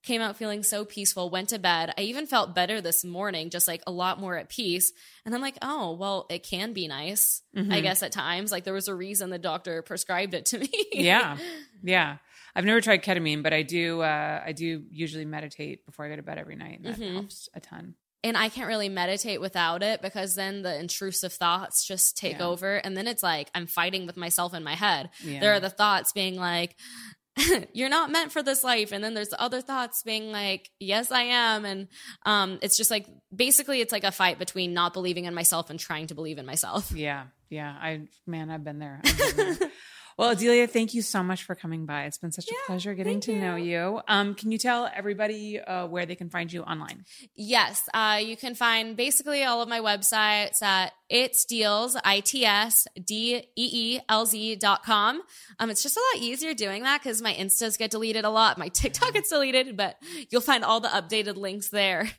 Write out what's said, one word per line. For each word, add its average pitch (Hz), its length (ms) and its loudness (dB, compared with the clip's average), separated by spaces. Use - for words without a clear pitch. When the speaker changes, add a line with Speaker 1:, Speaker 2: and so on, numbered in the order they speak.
Speaker 1:
Came 226 180 -2
out 208 160 -4
feeling 214 260 -4
so 208 220 0
peaceful, 196 440 -2
went 185 200 -2
to 226 100 -4
bed. 170 380 2
I - 40 -4
even 262 260 -4
felt 208 260 2
better 185 280 2
this 165 220 0
morning, 175 460 -4
just, 175 180 0
like, 170 200 -4
a 190 40 -6
lot 180 280 -2
more 185 180 -4
at - 120 -8
peace. 185 440 0
And 220 80 -4
I'm 247 80 -4
like, 269 200 -6
"Oh, 254 340 -4
well, 190 340 -4
it 175 140 -8
can 208 300 -6
be 180 140 -4
nice, 156 540 0
I 196 40 -2
Speaker 2:
Mm-hmm. 202 220 2
Speaker 1:
guess, 190 220 2
at - 80 -6
times." 185 400 -2
Like, 180 140 -4
there 190 80 -2
was 196 140 -4
a 196 80 -4
reason 190 340 -4
the 175 100 -6
doctor 170 420 -4
prescribed 185 540 -4
it 196 120 -4
to 233 120 0
<laughs> 262 40 -2
me. 277 60 -4
Speaker 2:
Yeah. 185 440 6
Yeah. 165 340 2
I've 185 100 0
never 220 160 6
tried 214 220 4
ketamine, 160 380 0
but 156 100 2
I 156 120 4
do, 165 380 0
uh, 151 440 0
I 160 60 -8
do 160 400 -6
usually 156 340 -8
meditate 151 600 -10
before - 180 -14
I 147 40 -10
go 151 80 -10
to - 40 -12
bed - 160 -10
every - 180 -12
night, - 260 -14
and - 40 -16
that 220 140 -10
Speaker 1:
Mm-hmm. 190 160 -8
Speaker 2:
helps 202 400 -10
a 175 40 -12
ton. 170 360 -18
Speaker 1:
And 226 140 0
I 220 120 4
can't 247 180 -8
really 214 220 -2
meditate 190 520 -2
without 175 420 0
it 220 180 0
because 190 340 -4
then 196 260 -6
the 180 180 -4
intrusive 180 540 -4
thoughts 175 520 2
just - 300 2
take 160 220 -4
Speaker 2:
Yeah. 175 100 -2
Speaker 1:
over. 190 300 0
And 190 180 -4
then 202 120 -4
it's 240 160 -4
like, 156 320 0
I'm 170 120 -4
fighting 180 380 0
with 170 120 -10
myself 175 360 -2
in 160 100 -8
my 151 120 -4
head. 175 340 2
Speaker 2:
Yeah. 143 180 -6
Speaker 1:
There 208 120 6
are 202 60 4
the 190 120 -4
thoughts 202 420 2
being 190 220 -2
like, 175 420 -2
<laughs> 285 380 2
"You're 262 160 -2
not 302 220 2
meant 320 200 2
for 294 120 -2
this 269 200 2
life." 220 280 2
And 202 120 -4
then 226 120 -4
there's 208 140 -4
the - 120 -4
other 247 200 -2
thoughts 254 420 -4
being 220 280 -4
like, 202 380 -4
"Yes, 208 320 0
I 247 120 2
am." 233 420 2
And, 196 220 -6
um, 190 360 2
it's 190 160 4
just 220 140 2
like, 214 160 -2
basically 262 460 4
it's 226 100 0
like 208 120 -2
a 196 80 4
fight 185 280 4
between 180 360 -2
not 175 180 2
believing 180 320 -2
in 175 80 -6
myself 170 380 2
and 156 80 -10
trying 156 280 -6
to 156 80 -10
believe 156 220 -8
in 131 80 -12
myself. 143 460 -4
Speaker 2:
Yeah. 143 340 -4
Yeah. 147 220 -8
I, 156 260 -6
man, 160 240 -6
I've 156 120 -8
been 147 160 -10
there. 143 240 -12
I've - 140 6
been 381 420 2
there. 320 160 -2
Speaker 1:
<laughs> - 60 -20
Speaker 2:
Well, 233 140 4
Adelia, 240 380 6
thank 226 260 0
you 233 80 0
so 196 220 0
much 180 180 -2
for 180 140 -8
coming 160 320 -6
by. 147 160 -4
It's 147 160 -8
been 170 120 -6
such - 160 -10
a 453 40 -6
Speaker 1:
Yeah, 480 60 -6
Speaker 2:
pleasure 185 260 -4
getting 190 200 -2
Speaker 1:
thank 208 100 0
Speaker 2:
to 220 120 -2
know 185 200 0
Speaker 1:
you. 170 100 -2
Speaker 2:
you. 220 120 -4
Um, 202 280 2
can 220 160 -4
you 220 80 0
tell 240 360 2
everybody, 208 640 -4
uh, 180 280 -6
where 175 180 -2
they 170 80 -8
can 175 160 -10
find 170 240 -4
you 170 80 -6
online? 160 440 -8
Speaker 1:
Yes. 208 600 2
Uh, 214 280 4
you 226 140 -6
can 240 160 -8
find 226 420 2
basically 277 480 2
all 233 200 2
of 233 40 -4
my 233 120 -2
websites 208 840 2
at 190 300 4
itsdeels, 240 920 2
I 196 140 6
T 247 260 2
S 214 420 6
D 226 340 0
E 233 320 -4
E - 120 -4
L 220 200 4
Z 214 300 0
dot 202 260 4
com. 220 400 2
Um, 226 140 -2
it's 196 100 0
just 285 160 0
a 453 40 2
lot - 80 -2
easier 269 320 -2
doing 214 300 -2
that 285 180 2
'cause 220 180 -2
my 226 140 0
Instas 202 460 0
get 220 100 -2
deleted 220 340 -2
a 214 60 4
lot. 220 300 6
My 165 80 -4
TikTok - 460 2
gets - 160 0
deleted, 262 460 2
but 196 200 -2
you'll 240 120 4
find 254 220 4
all 226 160 4
the 226 100 0
updated 202 480 0
links 196 320 -6
there. 196 500 2